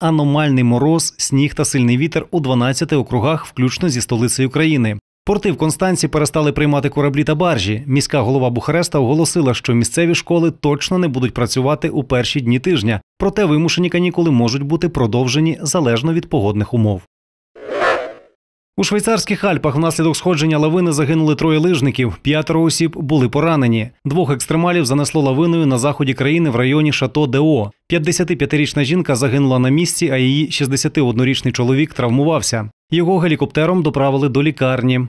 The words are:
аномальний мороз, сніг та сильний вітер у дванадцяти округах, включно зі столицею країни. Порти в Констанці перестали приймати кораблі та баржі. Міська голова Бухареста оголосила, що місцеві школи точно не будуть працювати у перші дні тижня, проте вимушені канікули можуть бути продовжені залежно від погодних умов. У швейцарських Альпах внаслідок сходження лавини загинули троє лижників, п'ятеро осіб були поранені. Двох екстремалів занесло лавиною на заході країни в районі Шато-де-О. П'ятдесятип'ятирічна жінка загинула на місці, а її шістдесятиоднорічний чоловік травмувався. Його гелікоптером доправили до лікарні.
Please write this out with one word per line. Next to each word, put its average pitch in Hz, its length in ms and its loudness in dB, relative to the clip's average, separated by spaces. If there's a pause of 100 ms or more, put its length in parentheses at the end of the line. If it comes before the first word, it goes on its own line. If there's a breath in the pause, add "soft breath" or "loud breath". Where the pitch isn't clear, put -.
аномальний 147 640 2
мороз, 139 520 2
сніг 139 380 0
та 147 100 -2
сильний 123 320 2
вітер 156 340 -2
у 175 100 -2
дванадцяти 131 560 0
округах, 135 500 -2
включно 127 420 -2
зі 123 120 -2
столицею 123 500 -2
країни. 139 480 0 (260)
Порти 202 280 0
в 135 40 -6
Констанці 170 520 0
перестали 151 440 0
приймати 147 360 0
кораблі 143 360 0
та 156 100 0
баржі. 135 520 0
Міська 139 340 0
голова 127 300 2
Бухареста 147 480 -2
оголосила, 143 560 2
що - 200 -2
місцеві 165 400 0
школи 170 360 0
точно 147 480 -2
не 175 100 2
будуть 127 260 -2
працювати 131 540 0
у 147 160 -2
перші 123 360 -2
дні 123 180 2
тижня, 117 420 0 (180)
проте 202 260 0
вимушені 165 460 2
канікули 175 400 0
можуть 120 320 2
бути 160 260 -2
продовжені 127 720 0
залежно 143 500 0
від 165 160 -4
погодних 104 460 -2
умов. 107 280 0 (1800)
У 196 60 0
швейцарських 208 600 -2
Альпах 151 320 0
внаслідок 160 400 0
сходження 160 420 0
лавини 165 340 2
загинули 151 420 2
троє 156 240 2
лижників, 135 640 0
п'ятеро 156 400 0
осіб 165 340 0
були 143 320 0
поранені. 127 640 0 (140)
Двох 147 260 0
екстремалів 165 560 0
занесло 143 360 0
лавиною 160 440 2
на 131 120 2
заході 135 360 -2
країни 151 360 0
в 113 60 -2
районі 139 360 2
Шато-де-О. 135 800 0 (180)
П'ятдесятип'ятирічна 151 960 0
жінка 151 320 0
загинула 131 420 2
на 127 100 2
місці, 160 440 0
а 131 40 0
її 135 340 0
шістдесятиоднорічний 131 1000 0
чоловік 135 400 0
травмувався. 123 800 0 (200)
Його 175 280 2
гелікоптером 160 640 0
доправили 139 460 0
до 131 140 0
лікарні. 131 680 0